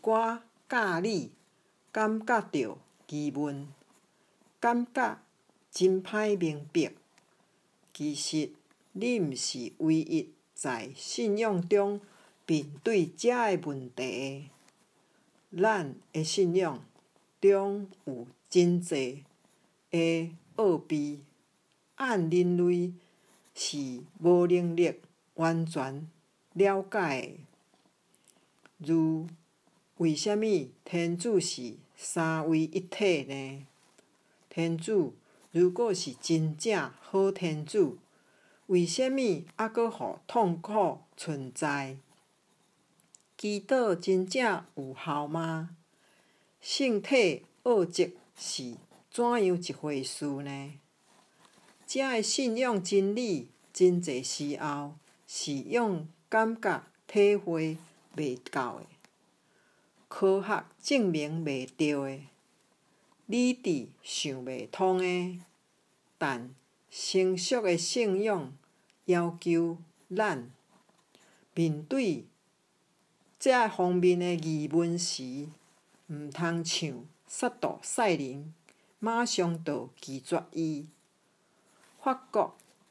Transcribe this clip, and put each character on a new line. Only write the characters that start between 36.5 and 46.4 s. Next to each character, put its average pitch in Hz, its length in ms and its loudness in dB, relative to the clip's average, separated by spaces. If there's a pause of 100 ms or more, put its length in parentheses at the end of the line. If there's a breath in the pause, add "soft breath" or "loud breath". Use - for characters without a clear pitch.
正 165 340 -2 (100)
好 196 300 2
天 156 340 -4
主， 156 340 2 (680 soft breath)
为 180 180 4
什 254 240 0
么 240 360 0 (120)
还 220 120 -2
阁 226 200 0
予 120 380 -8
痛 180 340 2
苦 202 400 0 (160)
存 135 360 -8
在？ 139 440 -4 (1400)
祈 208 240 -2
祷 226 340 2
真 185 320 0
正 220 380 0 (100)
有 135 200 -10
效 147 320 -4
吗？ 165 500 -4 (840 soft breath)